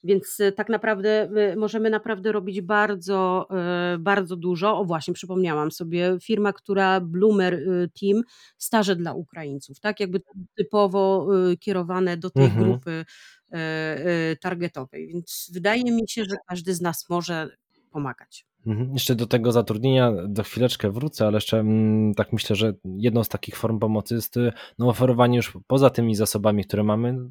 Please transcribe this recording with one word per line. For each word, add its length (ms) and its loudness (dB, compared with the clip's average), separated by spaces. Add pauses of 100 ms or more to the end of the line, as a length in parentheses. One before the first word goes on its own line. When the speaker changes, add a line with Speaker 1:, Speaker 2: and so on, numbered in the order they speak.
Speaker 1:
Więc, 360 2
y, 120 4
tak 160 -6
naprawdę, 600 2 (220)
y, 40 -4
możemy 340 0
naprawdę 420 -2
robić 280 -4
bardzo, 880 0 (460)
y, 40 -4
bardzo 380 0
dużo. 420 0
O 60 0
właśnie, 300 -4
przypomniałam 580 -2
sobie, 500 -2
firma, 300 0
która 480 2
Bloomer, 540 2
y, 360 -2 (100)
Team, 220 2 (360)
staże 380 0
dla 160 -4
Ukraińców, 680 -12
tak? 200 -6
Jakby 200 -4 (340)
typowo, 760 2 (240)
y, 40 0
kierowane 600 -2
do 140 -8
tej 140 6
Speaker 2:
Mhm. 200 4
Speaker 1:
grupy, 260 0
y, 680 -12 (760)
y, 80 -4
targetowej. 680 -8
Więc 440 -12
wydaje 320 0
mi 240 0
się, 160 -4
że 120 -6 (100)
każdy 280 -4
z 60 -4
nas 300 -4
może 380 -4 (420)
pomagać. 560 -10 (200)
Speaker 2:
Mhm. 260 -2
Jeszcze 220 0
do 120 -2
tego 260 2
zatrudnienia 600 2 (160)
do 140 -4
chwileczkę 480 -2
wrócę, 360 -2
ale 100 2
jeszcze, 220 0
mm, 560 2
tak 180 -2
myślę, 240 -2
że 180 0 (100)
jedną 400 0
z 40 -6
takich 280 -8
form 220 -2
pomocy 360 0
jest, 220 -4
y, 160 2 (260)
no, 100 4
oferowanie 480 4
już 300 -2
poza 240 6
tymi 240 0
zasobami, 500 2
które 200 0
mamy 320 0 (140)